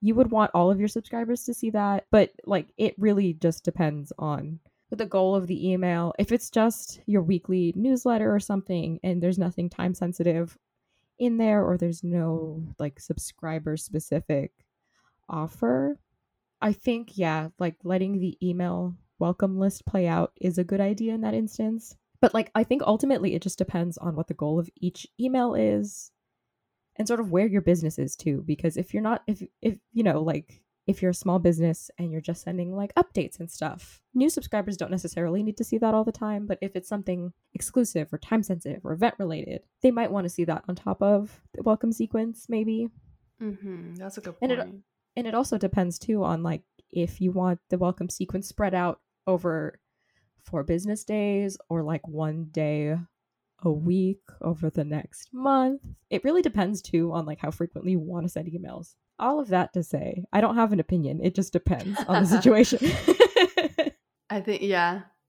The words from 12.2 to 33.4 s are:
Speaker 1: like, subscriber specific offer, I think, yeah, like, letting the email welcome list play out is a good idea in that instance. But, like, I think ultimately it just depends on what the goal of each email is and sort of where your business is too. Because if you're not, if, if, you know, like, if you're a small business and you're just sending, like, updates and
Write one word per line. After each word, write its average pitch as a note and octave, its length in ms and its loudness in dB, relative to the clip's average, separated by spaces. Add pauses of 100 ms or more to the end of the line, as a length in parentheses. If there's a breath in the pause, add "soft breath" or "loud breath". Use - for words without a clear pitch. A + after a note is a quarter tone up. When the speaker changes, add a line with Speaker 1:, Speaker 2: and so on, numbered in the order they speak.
Speaker 1:
like, C#3+ 220 -8
subscriber D#3+ 760 -6
specific - 760 -4 (760)
offer, B3 680 -2 (640)
I G#3+ 120 2
think, A#3 460 -4
yeah, D#3+ 300 0 (100)
like, E3+ 260 -2
letting F#3+ 340 0
the F#3 240 -4
email F3+ 520 -2 (240)
welcome F#3+ 400 0
list G3 260 0
play F#3 220 0
out E3+ 340 0
is F3+ 180 0
a F3+ 60 2
good G3 160 0
idea G#3+ 320 0
in A3 100 -4
that G#3+ 120 -2
instance. A3 640 -4 (240)
But, A3+ 140 6
like, A3 200 0
I A3 100 4
think C4 180 0
ultimately G#3+ 520 2
it F3 80 -2
just - 160 -6
depends F3 400 -2
on E3+ 180 -4
what E3 100 -2
the - 80 -6
goal D3+ 240 0
of E3+ 100 -2 (120)
each - 260 -6 (140)
email B3 340 0
is G#3 560 0 (840)
and A3 100 -2
sort A#3 140 0
of G#3 100 -4
where F#3 160 4
your G3+ 140 2
business E3 380 2
is C#3 180 -4
too. C#3+ 280 -2
Because D#3 320 -2
if - 160 -6
you're G#3 120 -2
not, A3+ 240 -2
if, G3+ 140 -2 (200)
if, A3 160 -2 (140)
you A#3 100 0
know, D3+ 200 4
like, D#3 400 -4 (260)
if G3 120 0
you're F#3 120 2
a - 20 0
small F#3 240 0
business E3+ 580 2
and F3 140 -6
you're D#3+ 100 -6
just E3+ 220 -8
sending, F3+ 320 -6
like, G3+ 200 -6
updates - 440 -2
and E3+ 100 -10